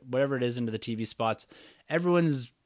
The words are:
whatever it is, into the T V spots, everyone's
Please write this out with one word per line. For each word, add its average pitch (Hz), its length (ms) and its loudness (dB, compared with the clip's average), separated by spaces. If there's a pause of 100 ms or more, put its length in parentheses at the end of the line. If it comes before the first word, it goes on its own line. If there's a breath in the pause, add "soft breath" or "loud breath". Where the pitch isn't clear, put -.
whatever 135 300 0
it 123 80 0
is, 120 140 -2
into 117 140 -2
the 110 60 -4
T 113 180 -6
V 113 100 -4
spots, 113 420 -2 (400 loud breath)
everyone's 165 640 2 (140)